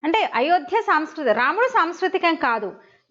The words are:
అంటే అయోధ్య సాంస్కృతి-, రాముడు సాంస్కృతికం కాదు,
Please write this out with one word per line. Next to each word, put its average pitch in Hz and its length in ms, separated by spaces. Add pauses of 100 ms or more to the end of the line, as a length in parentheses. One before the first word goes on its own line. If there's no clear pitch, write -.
అంటే 349 300
అయోధ్య 339 460
సాంస్కృతి-, 311 540
రాముడు 320 340
సాంస్కృతికం 349 680
కాదు, 226 420 (340)